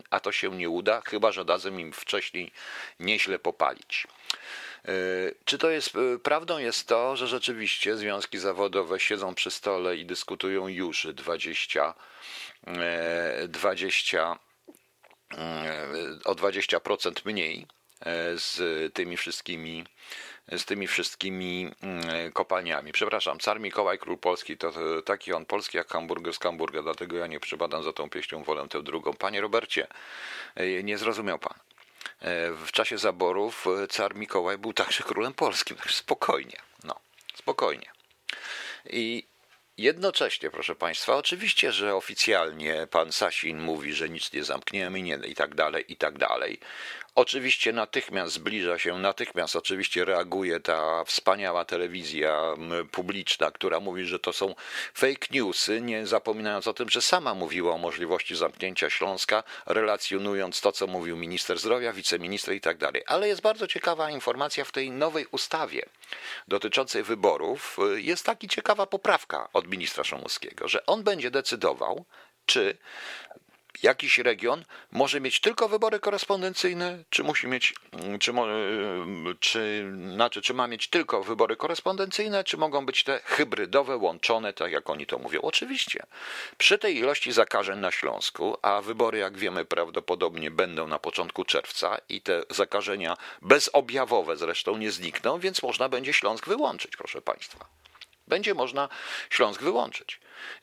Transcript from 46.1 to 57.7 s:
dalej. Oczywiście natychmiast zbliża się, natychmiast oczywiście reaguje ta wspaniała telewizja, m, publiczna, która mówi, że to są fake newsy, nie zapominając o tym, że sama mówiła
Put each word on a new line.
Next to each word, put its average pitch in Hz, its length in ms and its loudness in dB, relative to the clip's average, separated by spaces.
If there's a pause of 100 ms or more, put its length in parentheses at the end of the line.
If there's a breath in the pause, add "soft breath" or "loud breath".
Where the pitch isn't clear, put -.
dalej. 62 420 0 (560 loud breath)
Oczywiście 127 580 4
natychmiast 95 600 -2
zbliża 87 460 -2
się, 87 180 0
natychmiast 92 580 0
oczywiście 92 500 0
reaguje 90 540 2
ta 80 440 2
wspaniała 92 640 2
telewizja, 80 920 0
m, 82 340 -4
publiczna, 90 600 -2
która 82 280 0
mówi, 92 260 -4
że 87 140 -4
to 90 140 -2
są 98 220 -2 (380 loud breath)
fake 135 380 2
newsy, 110 500 2
nie 110 260 -2
zapominając 107 600 0
o 110 60 2
tym, 117 160 -4
że 120 120 2
sama 151 320 4
mówiła 85 400 0